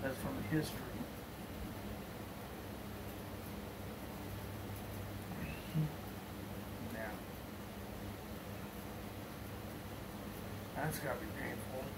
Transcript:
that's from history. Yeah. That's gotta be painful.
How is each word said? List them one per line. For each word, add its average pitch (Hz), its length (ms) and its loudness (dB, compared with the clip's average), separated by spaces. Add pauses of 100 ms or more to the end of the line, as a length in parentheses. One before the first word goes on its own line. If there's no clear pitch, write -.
that's 135 140 4
from - 180 2 (160)
history. 156 280 6 (4000)
Yeah. 113 140 2 (3750)
That's 151 240 4
gotta 131 200 4
be - 60 0 (140)
painful. - 460 0 (120)